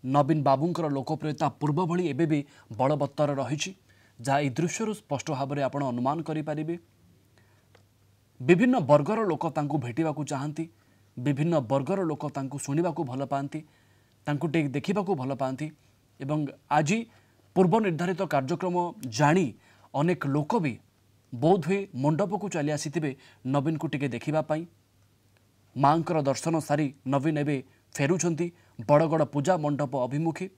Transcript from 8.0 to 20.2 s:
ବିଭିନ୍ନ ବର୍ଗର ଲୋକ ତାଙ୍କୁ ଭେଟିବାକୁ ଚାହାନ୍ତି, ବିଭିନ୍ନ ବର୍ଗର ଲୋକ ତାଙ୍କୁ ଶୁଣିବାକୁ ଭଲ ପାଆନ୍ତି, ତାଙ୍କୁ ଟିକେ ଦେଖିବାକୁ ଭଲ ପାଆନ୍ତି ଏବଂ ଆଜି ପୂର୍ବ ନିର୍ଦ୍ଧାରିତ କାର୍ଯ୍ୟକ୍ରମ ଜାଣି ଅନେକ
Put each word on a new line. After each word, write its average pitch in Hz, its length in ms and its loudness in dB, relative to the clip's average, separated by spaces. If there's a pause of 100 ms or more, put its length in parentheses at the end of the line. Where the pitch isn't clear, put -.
ବିଭିନ୍ନ 180 440 6
ବର୍ଗର 147 400 4
ଲୋକ 175 200 -2 (120)
ତାଙ୍କୁ 147 240 -2
ଭେଟିବାକୁ 143 480 -4
ଚାହାନ୍ତି, 147 380 -6 (520)
ବିଭିନ୍ନ 147 380 0 (160)
ବର୍ଗର 139 320 0
ଲୋକ 156 260 -4
ତାଙ୍କୁ 135 300 -8
ଶୁଣିବାକୁ 156 440 -2
ଭଲ 131 220 -6
ପାଆନ୍ତି, 139 340 -4 (680)
ତାଙ୍କୁ 147 200 -2
ଟିକେ 147 220 0
ଦେଖିବାକୁ 185 460 -2
ଭଲ 131 200 -6
ପାଆନ୍ତି 135 320 -4 (520)
ଏବଂ 143 200 -2 (320)
ଆଜି 156 260 4 (580)
ପୂର୍ବ 180 240 6
ନିର୍ଦ୍ଧାରିତ 180 460 0
କାର୍ଯ୍ୟକ୍ରମ 165 500 0 (320)
ଜାଣି 147 380 4 (480)
ଅନେକ 165 340 0